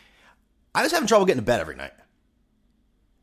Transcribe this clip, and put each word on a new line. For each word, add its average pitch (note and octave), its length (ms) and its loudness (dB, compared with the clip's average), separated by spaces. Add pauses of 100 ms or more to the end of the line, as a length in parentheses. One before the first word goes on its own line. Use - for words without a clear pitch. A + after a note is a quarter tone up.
(760)
I G3+ 80 0
was D#4 100 -2
having D#4+ 160 0
trouble G#3 180 4
getting C#3 140 2
to G#2 60 -6
bed A#2 140 0
every D#2 160 -10
night. C#2 160 -14 (1300)